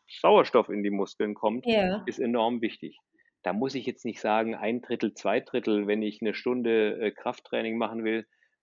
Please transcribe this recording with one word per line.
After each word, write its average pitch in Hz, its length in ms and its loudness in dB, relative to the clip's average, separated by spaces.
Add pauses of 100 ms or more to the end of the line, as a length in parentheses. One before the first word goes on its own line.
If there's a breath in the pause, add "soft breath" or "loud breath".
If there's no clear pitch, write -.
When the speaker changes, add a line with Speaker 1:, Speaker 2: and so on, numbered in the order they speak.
Speaker 1:
Sauerstoff 170 640 4
in 101 140 -2
die 101 60 0
Muskeln 101 460 -2
kommt, 113 300 -2
Speaker 2:
Ja. 202 400 2
Speaker 1:
ist - 140 -6
enorm 120 420 0
wichtig. - 380 -6 (440)
Da 90 100 -2
muss 135 220 -2
ich 120 100 -6
jetzt 123 200 -8
nicht 117 140 -6
sagen, 110 360 0
ein 117 260 -2
Drittel, 113 320 -2
zwei 104 260 0
Drittel, 110 480 0
wenn 107 140 2
ich 107 200 -6
eine 107 120 -2
Stunde, 117 680 0
äh, 107 120 -2
Krafttraining 113 680 -6
machen 113 260 -4
will, 110 240 -2 (340)